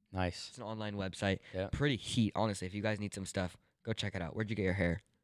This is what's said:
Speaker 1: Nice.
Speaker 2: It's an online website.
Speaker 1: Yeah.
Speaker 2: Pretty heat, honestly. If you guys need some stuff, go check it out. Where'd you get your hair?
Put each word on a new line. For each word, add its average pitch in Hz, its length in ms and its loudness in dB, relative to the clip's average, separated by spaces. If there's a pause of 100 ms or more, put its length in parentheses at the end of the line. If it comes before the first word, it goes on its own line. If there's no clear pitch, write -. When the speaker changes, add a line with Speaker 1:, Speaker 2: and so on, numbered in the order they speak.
(120)
Speaker 1:
Nice. 92 380 0
Speaker 2:
It's - 100 -16
an 120 40 -8
online 107 320 -4
website. 95 440 0 (160)
Speaker 1:
Yeah. 95 160 0
Speaker 2:
Pretty 143 240 2
heat, - 400 2
honestly. 98 320 0
If 92 80 -8
you 104 80 -2
guys 107 160 0
need 101 160 -4
some 95 100 -6
stuff, 90 320 -2 (260)
go 113 100 0
check 104 220 -2
it 92 60 -2
out. 85 140 -4
Where'd 107 140 0
you 113 60 0
get - 80 0
your 92 100 6
hair? 85 280 4 (220)